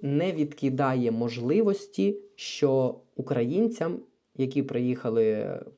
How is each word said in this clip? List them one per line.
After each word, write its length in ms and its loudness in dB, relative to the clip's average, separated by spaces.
не 300 0
відкидає 800 0
можливості, 1080 0
що 580 0
українцям, 800 0
які 260 0
приїхали 960 0